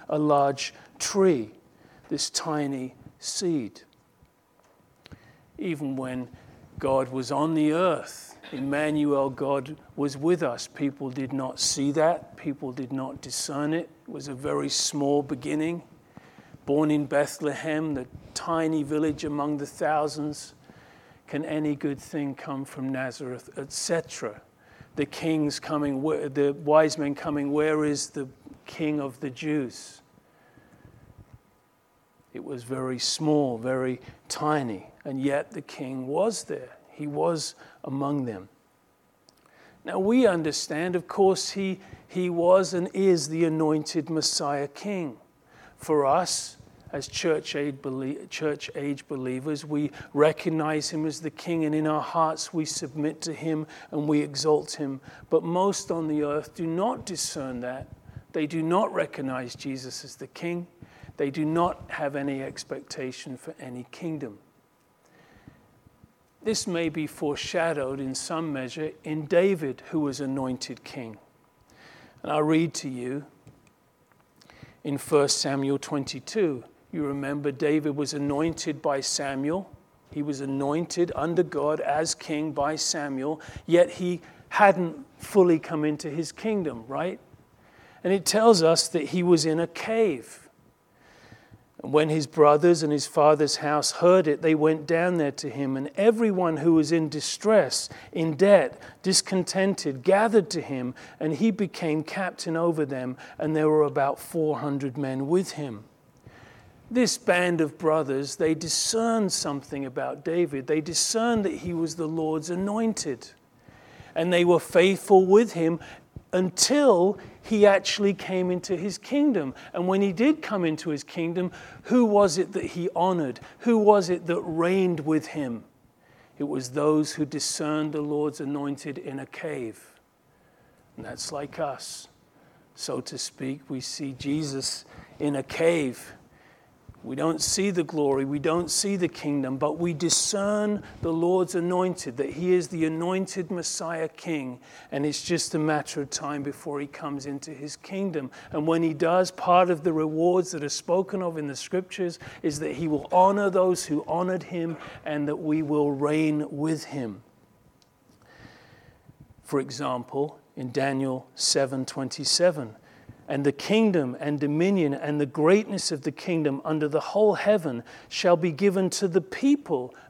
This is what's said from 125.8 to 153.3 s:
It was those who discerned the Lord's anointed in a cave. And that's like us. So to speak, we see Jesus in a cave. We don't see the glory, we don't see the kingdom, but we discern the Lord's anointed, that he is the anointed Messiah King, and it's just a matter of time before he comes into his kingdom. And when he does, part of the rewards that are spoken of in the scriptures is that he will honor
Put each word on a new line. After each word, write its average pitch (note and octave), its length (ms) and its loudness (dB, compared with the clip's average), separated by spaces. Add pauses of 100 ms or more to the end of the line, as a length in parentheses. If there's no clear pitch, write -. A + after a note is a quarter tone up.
It C#3+ 100 -4
was C3 220 -4
those D3 420 2
who D#3 120 -2
discerned D3+ 680 -4
the D3+ 80 -2
Lord's D3 400 -2
anointed C#3+ 580 -6
in C3+ 220 -10
a C3+ 60 -12
cave. C3+ 760 -10 (960)
And A2 100 -14
that's - 240 -10
like D3 300 -8
us. - 480 -8 (640)
So C3 260 -6
to C3 160 -10
speak, C3+ 520 -8
we C3 120 -6
see C3+ 380 -8
Jesus C#3 640 -4 (360)
in D3 160 0
a C3+ 80 -4
cave. E3 680 0 (880)
We C3 140 -10
don't D#3 240 0
see G3 300 0
the F3 120 0
glory, C#3 440 2
we C#3+ 120 -2
don't D#3+ 320 2
see G3+ 260 0
the F3 120 2
kingdom, C#3 480 -2
but D3 220 0
we E3+ 160 0
discern G3+ 880 0 (180)
the E3 120 -2
Lord's F3 420 2
anointed, F3 640 -2
that C#3 100 -2
he E3+ 240 0
is F3+ 160 2
the D#3+ 160 -2
anointed F3 640 -2
Messiah E3 580 -4
King, C3+ 520 -6 (320)
and D3 140 0
it's D3 160 -4
just - 320 -2
a E3 40 2
matter D3+ 440 -2
of C#3 80 -8
time C#3+ 320 -6
before C#3+ 360 -8
he C#3+ 80 -8
comes C#3+ 380 -10
into C#3 280 -10
his C#3+ 240 -12
kingdom. F3 540 -6 (220)
And D#3 140 0
when E3 160 4
he D#3+ 100 2
does, E3+ 380 2
part F3+ 400 4
of D#3 120 0
the E3 120 2
rewards E3+ 560 2
that D#3 120 -6
are C#3+ 60 -4
spoken F#3 540 -2
of E3 160 -4
in D3+ 80 -4
the C3+ 100 -6
scriptures F3+ 640 -4 (240)
is D3 180 -2
that D#3 120 -4
he D#3+ 140 -4
will D3+ 240 -2
honor G3 380 6